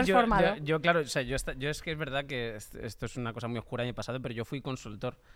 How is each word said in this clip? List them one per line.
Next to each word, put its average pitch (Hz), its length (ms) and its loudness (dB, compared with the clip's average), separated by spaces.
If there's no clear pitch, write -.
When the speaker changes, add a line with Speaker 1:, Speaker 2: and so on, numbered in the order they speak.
Speaker 1:
transformado? 196 420 6
Speaker 2:
yo, 151 80 -8
yo, 156 160 2
claro, 170 200 6
o 147 40 2
sea, 135 180 0
yo 127 140 -2
esta-, 143 180 -4
yo 135 160 -2
es 151 120 -6
que 165 100 -6
es 151 60 -6
verdad 139 280 -2
que 120 300 -4
est-, - 200 -14
esto 113 300 -8
es - 100 -10
una 117 160 -4
cosa 113 160 -6
muy 117 100 -4
oscura 120 260 -4
en 123 40 -2
mi 120 40 -4
pasado, 120 280 -6
pero 123 140 -6
yo 113 100 -4
fui 139 160 -8
consultor. 120 580 -8